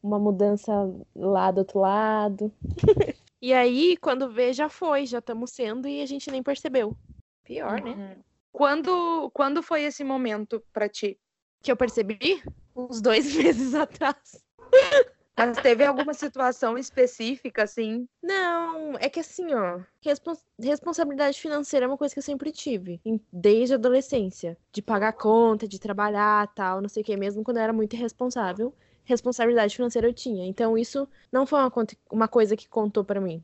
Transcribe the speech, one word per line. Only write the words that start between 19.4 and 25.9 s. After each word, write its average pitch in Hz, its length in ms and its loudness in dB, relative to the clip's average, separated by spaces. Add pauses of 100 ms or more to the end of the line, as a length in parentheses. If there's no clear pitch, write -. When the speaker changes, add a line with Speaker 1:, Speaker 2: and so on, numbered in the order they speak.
Speaker 1:
ó, 180 260 -2 (220)
respons-, 285 420 -4 (180)
responsabilidade 285 760 -2
financeira 294 460 -2
é - 20 -2
uma 269 100 -2
coisa 285 160 -2
que 285 60 -8
eu 269 40 -10
sempre 294 280 -6
tive, 185 540 -8
em, 220 160 -2 (100)
desde 214 420 4
a 262 40 2
adolescência. 226 800 0 (120)
De 208 120 -8
pagar 220 320 0
conta, 220 520 4
de 202 140 -12
trabalhar, 208 720 2